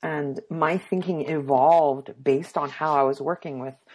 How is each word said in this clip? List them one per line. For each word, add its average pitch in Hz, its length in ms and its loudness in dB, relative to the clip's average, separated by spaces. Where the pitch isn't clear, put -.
And 147 460 -4
my 160 300 0
thinking 180 500 -4
evolved 143 840 2
based 139 340 0
on 143 140 -2
how 156 240 -2
I 139 80 4
was 135 180 0
working 143 380 -6
with 131 160 -10